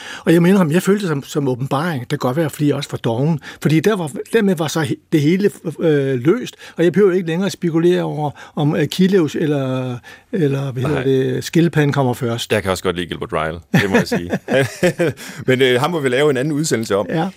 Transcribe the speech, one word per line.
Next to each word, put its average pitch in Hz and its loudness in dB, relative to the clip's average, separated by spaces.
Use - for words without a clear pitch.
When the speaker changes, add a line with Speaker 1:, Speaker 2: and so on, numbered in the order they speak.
Speaker 1:
Og 165 4
jeg 170 6
mener 185 6
ham, 170 2
jeg 180 2
følte 202 2
det 185 -4
som, 143 -2
som 143 -2
åbenbaring. 139 -2
Det 120 -12
kan 147 -2
godt 127 -2
være, 156 0
fordi 147 -2
jeg 131 2
også 143 -8
var 117 -8
doven. 135 0
Fordi 151 4
der 208 2
var, 165 -6
dermed 202 4
var 156 -2
så 160 -2
he-, - -4
det 160 4
hele, 185 2
øh, 143 2
løst, 185 0
og 165 2
jeg 175 4
behøver 190 4
ikke 180 -2
længere 170 -2
at 185 -2
spekulere 175 2
over, 151 -4
om 156 0
Achilles 175 2
eller, 131 -2
eller, 139 -2
hvad 123 -6
hedder 147 -2
Speaker 2:
Nej. - -4
Speaker 1:
det, 131 0
skildpadden 156 2
kommer 131 0
først. 117 -4
Speaker 2:
Jeg 104 2
kan 95 -2
også 90 -2
godt 90 -2
lide 87 -4
Gilbert 80 -8
Ryle, 80 -2
det 98 0
må 98 2
jeg - 2
sige. 90 -4
<laughs> - -6
Men, 127 2
øh, 123 4
ham 151 0
må 170 -4
vi 135 -2
lave 139 2
en 131 0
anden 143 -2
udsendelse 117 -2
om. 101 -2
Speaker 1:
Ja. 165 -2